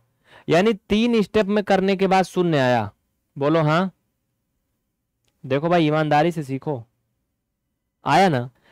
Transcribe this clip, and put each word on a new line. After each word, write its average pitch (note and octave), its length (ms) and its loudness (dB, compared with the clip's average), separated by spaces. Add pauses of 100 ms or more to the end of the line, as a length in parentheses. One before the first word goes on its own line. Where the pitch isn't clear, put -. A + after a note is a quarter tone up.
(500)
यानी F#3+ 240 2
तीन A3+ 480 0
स्टेप G#3 240 -2
में G#3 180 -2
करने G3 320 0
के F#3+ 120 0
बाद F#3 180 2
शून्य F3 320 -2
आया। B2 340 0 (460)
बोलो D3+ 240 0
हाँ। E3 300 0 (1500)
देखो C#3+ 260 -2
भाई, E3+ 180 2
ईमानदारी D3+ 440 0
से D#3+ 120 -8
सीखो, C3 400 -8 (1200)
आया F3 240 4
ना। B2+ 200 -2 (220)